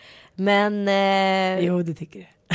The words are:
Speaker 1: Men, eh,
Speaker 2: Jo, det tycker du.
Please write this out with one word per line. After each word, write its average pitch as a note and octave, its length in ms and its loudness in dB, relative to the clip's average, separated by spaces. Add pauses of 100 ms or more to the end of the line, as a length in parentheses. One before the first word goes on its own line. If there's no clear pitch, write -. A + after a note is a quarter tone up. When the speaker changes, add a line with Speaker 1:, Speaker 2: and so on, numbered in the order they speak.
(360)
Speaker 1:
Men, G3+ 520 0
eh, F#3+ 760 0
Speaker 2:
Jo, F3+ 160 0
det E3 120 -4
tycker E3+ 260 -14
du. F3+ 60 -20 (300)